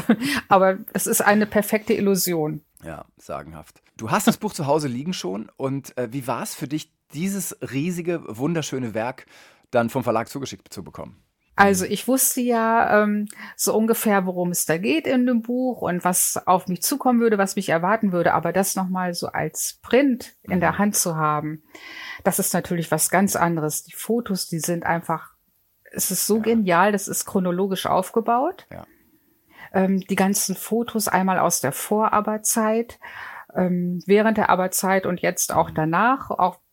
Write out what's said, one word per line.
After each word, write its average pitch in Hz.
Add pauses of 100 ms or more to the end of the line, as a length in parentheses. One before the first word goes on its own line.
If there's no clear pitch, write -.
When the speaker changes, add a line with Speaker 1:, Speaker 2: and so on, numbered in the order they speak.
(240)
Speaker 1:
<laughs> 277
Aber 190 (140)
es -
ist -
eine 208
perfekte 208
Illusion. 175 (240)
Speaker 2:
Ja, 78 (100)
sagenhaft. 76 (160)
Du 110
hast 196
das 233
Buch 208
zu 156
Hause 151
liegen 139
schon. 190
Und, 135
äh, 123
wie 131
war's 135
für -
dich, 151 (220)
dieses 190
riesige, 165
wunderschöne 131
Werk 110 (460)
dann 117
vom 123
Verlag 113
zugeschickt 131
zu 95
bekommen? - (340)
Speaker 1:
Also 196
ich -
wusste 262
ja, 226
ähm, 208 (280)
so -
ungefähr, 220
worum 180
es -
da 156
geht 254
in 254
dem 240
Buch 247
und 175
was -
auf 185
mich 180
zukommen 254
würde, 220
was 196
mich 190
erwarten 190
würde. 170
Aber 165
das 196
nochmal 185
so -
als -
Print 247
in 185
der 160
Speaker 2:
Mhm. -
Speaker 1:
Hand 202
zu 165
haben, 151 (600)
das 185
ist -
natürlich 170
was 156
ganz 190
anderes. 160
Die -
Fotos, 226
die 165
sind 170
einfach, 165 (580)
es -
ist -
so 208
Speaker 2:
Ja. 220
Speaker 1:
genial, 208
das 202
ist -
chronologisch 185
aufgebaut. 233
Speaker 2:
Ja. 50 (880)
Speaker 1:
Ähm, 190
die 185
ganzen 196
Fotos 226
einmal 185
aus 175
der 127
Vorarbeitszeit, 214 (540)
ähm, 180
während 214
der -
Arbeitszeit 185
und 175
jetzt -
auch 165
Speaker 2:
Mhm. -
Speaker 1:
danach, 180
auch - (140)